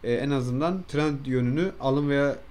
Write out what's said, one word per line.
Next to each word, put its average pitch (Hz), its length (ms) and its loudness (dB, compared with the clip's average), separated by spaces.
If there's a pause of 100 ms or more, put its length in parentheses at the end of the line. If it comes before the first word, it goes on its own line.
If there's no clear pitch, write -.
Ee, 120 100 0
en 139 160 0
azından 143 580 0
trend 143 380 -2
yönünü 131 540 0
alım 139 300 2
veya 143 260 2 (160)